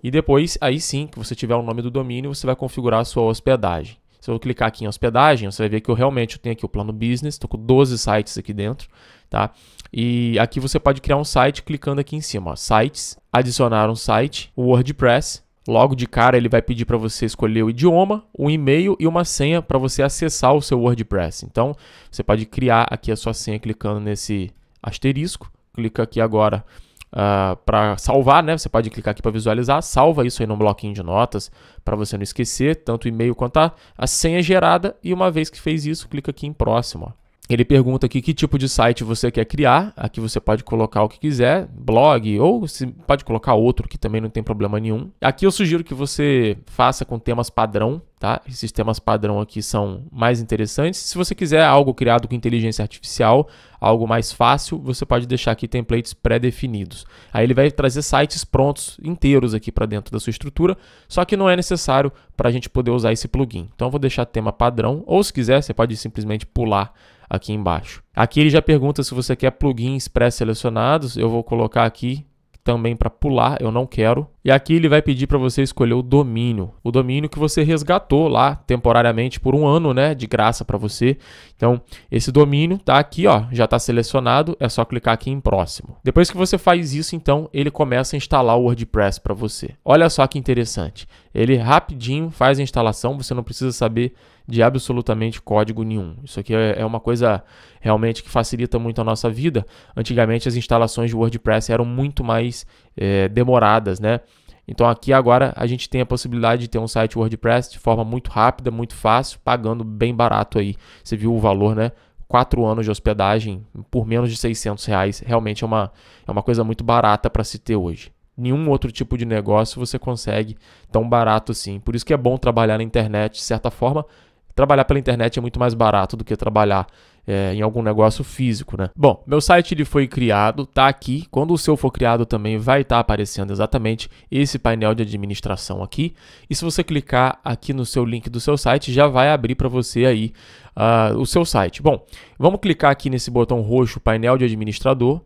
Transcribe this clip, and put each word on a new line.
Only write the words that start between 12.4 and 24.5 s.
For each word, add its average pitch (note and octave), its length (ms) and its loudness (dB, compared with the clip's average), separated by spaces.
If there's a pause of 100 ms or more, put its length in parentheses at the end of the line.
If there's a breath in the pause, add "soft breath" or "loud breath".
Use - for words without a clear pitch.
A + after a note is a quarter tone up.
ó, - 40 -8
sites, - 640 -2 (140)
adicionar A#2+ 580 0
um A#2 60 -4
site, - 600 -4
o B2+ 80 -4
WordPress. B2 800 0 (240)
Logo B2+ 300 4
de B2 120 -4
cara B2 280 4
ele A#2+ 140 2
vai A#2 120 4
pedir A#2 240 -6
pra A#2+ 120 -2
você A2 280 -4
escolher A2 380 -2
o A2 60 0
idioma, F3+ 540 2 (140)
o C#3+ 120 0
e-mail D#3 500 2
e D#3 80 0
uma E3+ 160 0
senha D#3+ 380 0
pra - 160 -4
você C3+ 260 0
acessar C#3+ 500 0
o D3 80 4
seu B2+ 180 0
WordPress. G#2+ 680 -2
Então, A#2+ 280 -2 (380 loud breath)
você - 120 -8
pode A2 220 0
criar A#2 440 2
aqui A2+ 220 -6
a G#2+ 40 0
sua A2+ 180 -6
senha G#2+ 260 -6
clicando G#2+ 400 -6
nesse G#2 520 -6 (300)